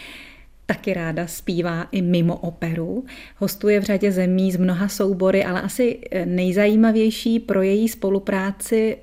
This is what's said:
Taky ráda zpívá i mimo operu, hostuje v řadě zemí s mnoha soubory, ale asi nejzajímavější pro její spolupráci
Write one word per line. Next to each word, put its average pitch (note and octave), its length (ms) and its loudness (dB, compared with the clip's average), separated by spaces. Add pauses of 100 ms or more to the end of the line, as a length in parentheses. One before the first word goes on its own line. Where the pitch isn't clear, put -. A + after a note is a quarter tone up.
(640)
Taky - 280 -4
ráda E3+ 340 -4
zpívá E3+ 640 -4
i F#3+ 100 -2
mimo F3 340 2
operu, E3+ 720 -6 (320)
hostuje G#3 420 0
v G3 40 -2
řadě G3+ 280 0
zemí F#3 400 2
s F3+ 60 -2
mnoha F#3 300 2
soubory, F#3+ 580 2
ale F#3 160 -2
asi A#3 380 0 (260)
nejzajímavější G#3+ 1120 2
pro G3 220 0
její G3+ 280 2
spolupráci G3 1120 -2